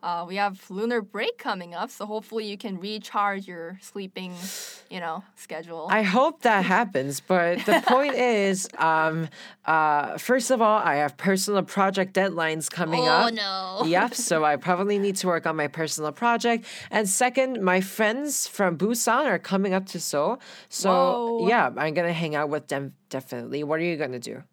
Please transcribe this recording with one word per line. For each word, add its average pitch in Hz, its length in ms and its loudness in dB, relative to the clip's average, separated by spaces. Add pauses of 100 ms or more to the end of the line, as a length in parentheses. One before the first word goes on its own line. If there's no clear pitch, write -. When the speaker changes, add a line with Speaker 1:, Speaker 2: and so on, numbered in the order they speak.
Speaker 1:
uh, 170 240 -4
we 185 80 -8
have 202 340 -2
lunar 226 320 -2
break 233 380 -6
coming 180 340 -6
up, 190 160 -6
so 202 160 -12
hopefully 214 400 -6
you 208 140 -6
can 190 200 -8
recharge 202 680 -4
your 180 340 -12
sleeping, 185 540 -10 (560)
you 185 80 -10
know, 170 240 -6 (120)
schedule. 165 540 -10
Speaker 2:
I 214 140 4
hope 233 400 2
that 208 200 6
happens, 175 580 0
but 175 440 2
the 330 160 4
Speaker 1:
<laughs> - 60 0
Speaker 2:
point 277 260 4
is, 202 640 2
um, 160 520 0 (360)
uh, 151 540 2
first 254 320 0
of 247 100 4
all, 214 160 6
I 165 200 2
have 147 200 0
personal 190 460 2
project 190 500 0
deadlines 160 560 0
coming 165 320 -2
Speaker 1:
Oh, 165 40 2 (240)
Speaker 2:
up. 233 40 -6
Speaker 1:
no. 190 540 -6
Speaker 2:
Yep, 185 260 2
so 165 320 0
I 147 120 4
probably 190 420 0
need 196 180 0
to 190 100 -2
work 170 200 0
on 160 80 0
my 151 120 0
personal 151 440 -4
project. 233 540 0 (260)
And 208 180 2
second, 254 540 0
my 185 180 4
friends 220 680 -2
from 180 300 0
Busan 233 480 0
are 202 140 2
coming 190 340 0
up 190 140 -2
to 180 120 -10
Seoul. 160 400 -2 (300)
So, 190 220 0 (480)
Speaker 1:
Whoa. 202 80 2
Speaker 2:
yeah, 196 280 4
I'm 151 200 -2
gonna 170 180 0
hang 160 220 -2
out 147 140 0
with 143 180 -4
them, 139 260 -4 (160)
definitely. 131 540 -6
What 151 160 -2
are 165 40 -2
you 170 140 -2
gonna 127 220 -4
do? 120 340 -12